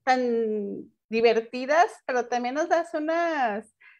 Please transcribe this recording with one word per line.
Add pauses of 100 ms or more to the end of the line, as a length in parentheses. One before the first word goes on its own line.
tan (180)
divertidas, (180)
pero
también
nos
das
unas (240)